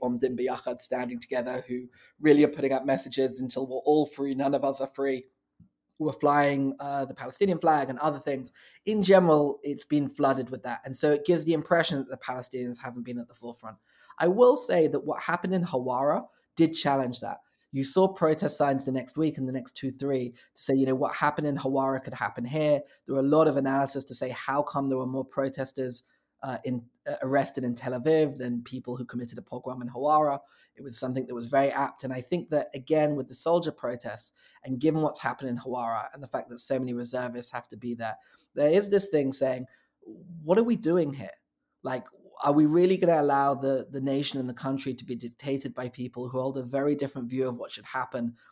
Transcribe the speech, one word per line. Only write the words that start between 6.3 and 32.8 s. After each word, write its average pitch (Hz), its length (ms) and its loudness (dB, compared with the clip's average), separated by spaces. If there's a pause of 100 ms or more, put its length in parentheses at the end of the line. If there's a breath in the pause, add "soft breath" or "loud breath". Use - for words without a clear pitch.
uh, 139 280 -4
the 131 80 -10
Palestinian 165 440 0
flag 151 320 4
and 123 80 -6
other 147 220 -2
things. 135 320 -4 (340 soft breath)
In 214 160 2
general, 165 640 6
it's 143 200 -6
been 147 240 0
flooded 131 420 0
with 131 120 -10
that. 120 220 -6
And 131 120 -10
so 151 140 2
it 147 160 2
gives 170 180 2
the 160 100 2
impression 156 440 2
that 131 100 -6
the 131 100 -12
Palestinians 123 640 -8
haven't 123 220 -10
been 120 160 -8
at 117 80 -10
the 117 80 -20
forefront. 117 440 -16 (420 soft breath)
I 165 80 4
will 247 280 6
say 175 300 4
that 143 180 0
what - 160 -4
happened 175 340 -2
in 180 100 2
Hawara 139 600 0 (300 soft breath)
did 160 180 4
challenge 135 480 0
that. 98 180 -8 (340)
You 135 100 -2
saw 185 240 4
protest 160 500 2
signs 139 280 2
the 131 80 -2
next 131 240 -4
week 156 220 0
and 131 100 -4
the 127 40 -6
next 131 240 -8
two, 135 140 -6
three 131 400 -4
to - 320 -18
say, 135 120 0
you 135 120 4
know, 131 80 2
what 131 200 -2
happened 147 340 0
in 139 80 -2
Hawara 135 460 0
could 113 120 -12
happen 117 300 -6
here. 147 360 2 (260 soft breath)
There 135 100 -4
were 135 40 2
a 135 40 4
lot 151 240 6
of 139 80 2
analysis 135 480 0
to 127 100 -14
say, 127 160 -4
how 139 320 -2
come 139 260 -2
there 135 100 0
were 127 80 -2
more 131 180 -4
protesters, 131 800 -6 (400)
uh, 127 200 -6
in, 123 200 -4 (240)
uh, 139 140 -6
arrested 135 420 0
in 123 100 -2
Tel 123 260 -6
Aviv 151 380 2
than 120 240 -4
people 123 340 -10
who 123 80 -8
committed 117 340 -10
a 107 40 -14
pogrom 123 400 -10
in 120 60 -8
Hawara? 143 500 2 (380 soft breath)
It - 60 -18
was 131 140 -10
something 127 300 -4
that 123 80 -8
was 117 140 -8
very 139 240 2
apt. 139 320 -4
And 131 80 -4
I 127 80 -6
think 123 300 -4
that, 147 220 0
again, 151 440 2